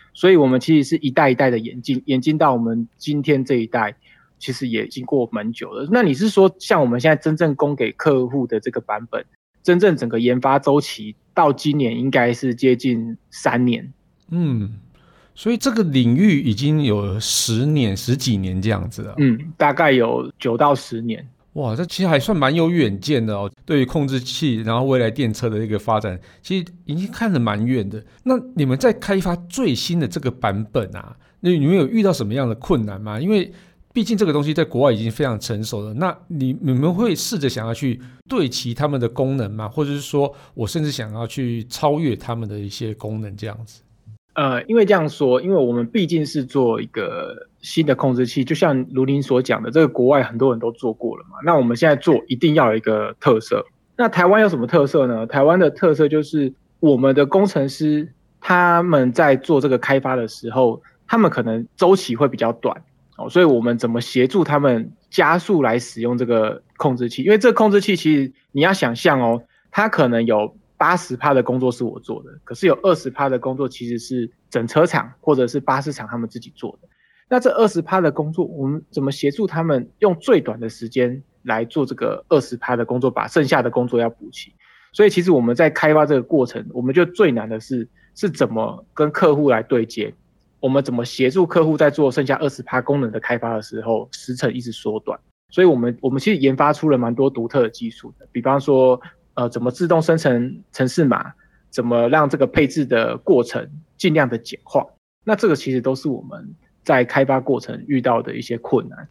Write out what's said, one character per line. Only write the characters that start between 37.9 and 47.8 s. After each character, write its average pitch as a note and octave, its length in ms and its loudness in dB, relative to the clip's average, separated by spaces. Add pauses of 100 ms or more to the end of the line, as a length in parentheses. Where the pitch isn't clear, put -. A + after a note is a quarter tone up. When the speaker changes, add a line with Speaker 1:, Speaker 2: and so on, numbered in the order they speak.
Speaker 2:
对 F#3+ 200 -2
齐 A#2+ 260 -6
他 D3 140 -2
们 C#3 120 -2
的 A#2 80 -2
功 C3 280 -2
能 A2+ 120 -4
吗？ G#2+ 200 -8
或 D3+ 160 -2
者 C#3+ 80 -6
是 C#3+ 80 -6
说 C#3 340 -2 (200)
我 A2+ 120 -6
甚 D#3 160 -4
至 D3+ 80 -2
想 A2 220 -8
要 A2+ 120 -8
去 A#2 440 -6
超 D3 320 0
越 C#3 160 -2
他 - 180 -8
们 A#2 140 -10
的 G#2 100 -10
一 G2+ 100 -8
些 A2 260 -8
功 A2 260 -10
能 G2+ 160 -12
这 A2+ 100 -12
样 G#2 180 -12
子？ - 180 -20 (520)
Speaker 1:
呃， C3 300 -2
因 A3 100 -2
为 A3+ 100 6
这 G3 80 2
样 E3 160 2
说， B2+ 320 0
因 F3+ 100 -6
为 G3 60 2
我 B2+ 160 2
们 A#2+ 140 -2
毕 G3 180 0
竟 D#3 220 -2
是 C#3+ 180 -4
做 A#2+ 380 0
一 A2 40 -10
个 - 600 -8 (180)
新 E3 220 -2